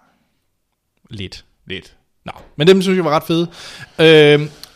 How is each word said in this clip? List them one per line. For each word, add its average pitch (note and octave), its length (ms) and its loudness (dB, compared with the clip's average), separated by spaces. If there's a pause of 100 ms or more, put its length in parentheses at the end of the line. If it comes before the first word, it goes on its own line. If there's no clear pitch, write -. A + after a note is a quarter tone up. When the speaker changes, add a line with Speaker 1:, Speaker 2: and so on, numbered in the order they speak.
(1120)
Speaker 1:
Lidt. G2 340 -16 (220)
Speaker 2:
Lidt. - 300 -16 (280)
Speaker 1:
Nå, - 80 -18 (240)
men D3 100 -2
dem F#3+ 160 2
synes F#3 140 -4
jeg F3+ 80 -6
var D3+ 60 -4
ret D#3 160 -2
fede. E3+ 240 -6 (480)
Øhm, D3+ 520 4 (240)